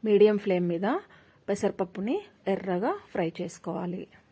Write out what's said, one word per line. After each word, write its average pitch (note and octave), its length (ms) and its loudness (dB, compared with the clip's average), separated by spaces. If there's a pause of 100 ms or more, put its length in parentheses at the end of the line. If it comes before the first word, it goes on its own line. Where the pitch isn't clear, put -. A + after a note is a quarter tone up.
మీడియం G#3 380 8
ఫ్లేమ్ F3+ 300 2
మీద G#3 240 -2 (500)
పెసరపప్పుని G3+ 680 -2 (360)
ఎర్రగా F#3+ 400 -2 (200)
ఫ్రై E3+ 180 -2 (100)
చేసుకోవాలి. F3 640 -8 (260)